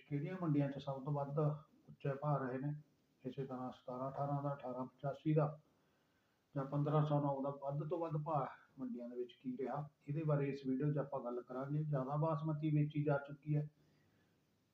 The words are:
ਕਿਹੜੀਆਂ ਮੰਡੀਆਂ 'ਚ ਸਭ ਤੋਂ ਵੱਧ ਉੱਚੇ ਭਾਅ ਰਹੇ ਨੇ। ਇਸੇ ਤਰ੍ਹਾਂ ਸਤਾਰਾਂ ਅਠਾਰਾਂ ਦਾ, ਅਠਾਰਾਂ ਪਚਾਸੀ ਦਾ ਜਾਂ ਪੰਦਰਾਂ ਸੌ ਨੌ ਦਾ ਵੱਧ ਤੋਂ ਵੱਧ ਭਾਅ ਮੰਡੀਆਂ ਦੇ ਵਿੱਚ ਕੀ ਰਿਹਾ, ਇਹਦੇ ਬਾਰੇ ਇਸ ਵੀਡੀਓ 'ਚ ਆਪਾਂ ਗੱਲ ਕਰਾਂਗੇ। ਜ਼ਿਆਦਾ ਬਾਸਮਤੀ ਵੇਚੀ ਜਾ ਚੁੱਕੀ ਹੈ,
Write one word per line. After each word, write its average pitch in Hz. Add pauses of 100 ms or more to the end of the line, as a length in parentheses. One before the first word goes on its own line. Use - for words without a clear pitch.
ਕਿਹੜੀਆਂ 151
ਮੰਡੀਆਂ 143
'ਚ -
ਸਭ 135
ਤੋਂ 147
ਵੱਧ 143 (500)
ਉੱਚੇ -
ਭਾਅ 135
ਰਹੇ 127
ਨੇ। 143 (520)
ਇਸੇ 131
ਤਰ੍ਹਾਂ 127
ਸਤਾਰਾਂ 127
ਅਠਾਰਾਂ 143
ਦਾ, 143
ਅਠਾਰਾਂ 127
ਪਚਾਸੀ 143
ਦਾ 151 (960)
ਜਾਂ 135
ਪੰਦਰਾਂ 147
ਸੌ 147
ਨੌ 139
ਦਾ 139
ਵੱਧ 143
ਤੋਂ 170
ਵੱਧ 156
ਭਾਅ 147 (320)
ਮੰਡੀਆਂ 120
ਦੇ 123
ਵਿੱਚ 123 (120)
ਕੀ 127
ਰਿਹਾ, 139 (180)
ਇਹਦੇ 151
ਬਾਰੇ 143
ਇਸ 135
ਵੀਡੀਓ 135
'ਚ 151
ਆਪਾਂ 135
ਗੱਲ 123
ਕਰਾਂਗੇ। 139
ਜ਼ਿਆਦਾ 143
ਬਾਸਮਤੀ 156
ਵੇਚੀ 147
ਜਾ 147
ਚੁੱਕੀ 151
ਹੈ, 147 (1040)